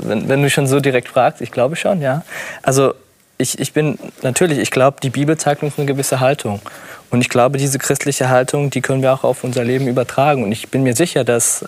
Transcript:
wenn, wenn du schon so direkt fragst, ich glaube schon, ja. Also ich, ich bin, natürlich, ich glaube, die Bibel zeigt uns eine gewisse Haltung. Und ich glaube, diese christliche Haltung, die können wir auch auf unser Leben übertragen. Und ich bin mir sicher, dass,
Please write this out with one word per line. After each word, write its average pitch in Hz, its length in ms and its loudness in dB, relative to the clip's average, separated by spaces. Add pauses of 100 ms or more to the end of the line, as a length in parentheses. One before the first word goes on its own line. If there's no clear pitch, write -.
wenn, 110 220 -2
wenn 139 160 2
du 143 60 4
schon 139 180 0
so 139 140 2
direkt 127 260 0
fragst, 131 340 0
ich 120 100 -10
glaube 131 260 0
schon, 196 240 0
ja. 139 220 -2 (380)
Also 135 320 2 (440)
ich, - 220 -4
ich - 120 -4
bin, 151 260 0 (240)
natürlich, 135 380 0
ich 95 100 -2
glaube, 135 320 2
die 135 80 -2
Bibel 147 280 0
zeigt 147 260 -2
uns 147 140 -4
eine 147 100 -2
gewisse 135 320 -2
Haltung. 127 400 0 (500)
Und 123 120 2
ich - 80 0
glaube, 127 280 2
diese 135 220 -2
christliche 139 500 -2
Haltung, 135 400 2
die 127 120 -2
können 131 200 0
wir 131 120 4
auch 135 100 -4
auf 127 220 0
unser 127 180 -2
Leben 131 240 0
übertragen. 131 560 0
Und 101 80 0
ich - 180 -6
bin 135 140 0
mir 127 120 2
sicher, 156 280 0
dass, 120 440 0